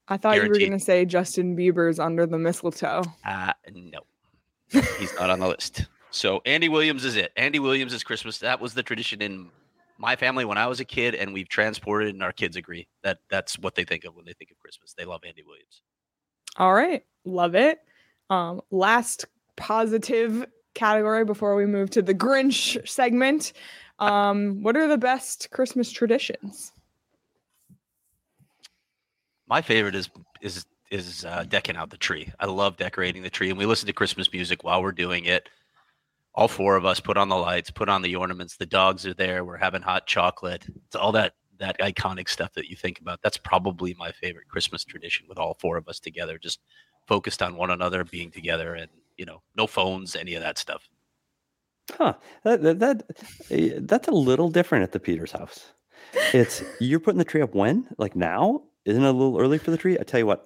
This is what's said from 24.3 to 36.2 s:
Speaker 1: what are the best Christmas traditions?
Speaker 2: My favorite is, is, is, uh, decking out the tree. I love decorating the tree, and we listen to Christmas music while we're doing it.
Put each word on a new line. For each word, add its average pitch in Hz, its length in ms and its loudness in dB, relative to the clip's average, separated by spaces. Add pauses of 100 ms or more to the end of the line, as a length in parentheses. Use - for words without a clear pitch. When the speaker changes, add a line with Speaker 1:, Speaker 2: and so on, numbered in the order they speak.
Speaker 1:
what 226 140 4
are 311 120 4
the 294 100 4
best 247 540 -2
Christmas 247 400 0
traditions? - 800 -2 (2750)
Speaker 2:
My 143 140 2
favorite 107 340 2
is, 92 140 -6 (320)
is, 90 240 -10 (260)
is, 90 340 -8
uh, 85 220 -6
decking 95 280 -2
out 80 160 -10
the - 60 -20
tree. - 420 -6
I 98 80 -4
love 98 300 0
decorating 92 440 -4
the 92 80 -8
tree, 92 200 -2
and 92 80 -2
we 101 80 0
listen 107 220 2
to 101 60 -2
Christmas - 400 0
music 90 300 -4
while 90 180 2
we're 95 100 -2
doing 87 340 -2
it. 90 240 0 (840)